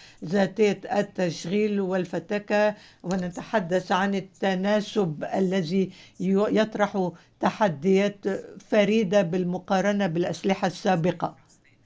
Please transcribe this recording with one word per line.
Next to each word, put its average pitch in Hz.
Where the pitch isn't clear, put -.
ذاتية 190
التشغيل 202
والفتاكة، 202
ونتحدث 180
عن 196
التناسب 196
الذي 185
يو-، 190
يطرح 208
تحديات 190
فريدة 208
بالمقارنة 185
بالأسلحة 175
السابقة. 175